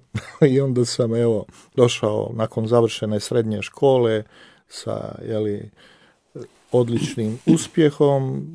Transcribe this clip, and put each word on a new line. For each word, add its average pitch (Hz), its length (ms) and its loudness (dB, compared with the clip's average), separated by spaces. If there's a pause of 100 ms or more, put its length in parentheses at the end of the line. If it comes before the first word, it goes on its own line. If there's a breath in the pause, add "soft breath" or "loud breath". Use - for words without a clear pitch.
(200)
<laughs> - 320 0
i 135 100 2
onda 123 240 0
sam, 117 300 -2
evo, 117 300 0 (300 soft breath)
došao 107 580 2
nakon 110 340 -4
završene 110 520 2
srednje 110 420 -2
škole 117 600 2 (440 soft breath)
sa, - 480 -10 (120)
je 110 120 -4
li, 104 320 -6 (1000 soft breath)
odličnim 117 720 0
<clears throat> 160 100 6
uspjehom 143 1000 0